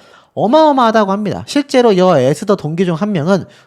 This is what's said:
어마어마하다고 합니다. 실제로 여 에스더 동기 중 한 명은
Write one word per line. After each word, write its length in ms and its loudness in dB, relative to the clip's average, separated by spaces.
어마어마하다고 800 2
합니다. 360 -6
실제로 500 0
여 220 4
에스더 360 0
동기 300 -4
중 100 -2
한 160 -4
명은 340 -2